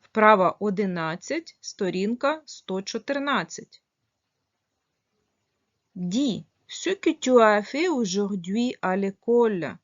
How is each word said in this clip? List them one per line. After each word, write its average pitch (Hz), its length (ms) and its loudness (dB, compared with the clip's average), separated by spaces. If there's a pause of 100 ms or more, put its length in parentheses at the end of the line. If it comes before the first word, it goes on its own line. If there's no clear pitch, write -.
Вправа 214 600 4
одинадцять, 190 1000 -4
сторінка 220 840 -4
сто - 360 -10
чотирнадцять. 254 1000 -6 (2000)
Dis 185 500 -2 (220)
ce - 280 -4
que 349 180 0
tu 254 280 4
as 208 220 6
fait 302 260 -2
aujourd'hui 202 960 -2
à 185 140 0
l'école. 196 880 0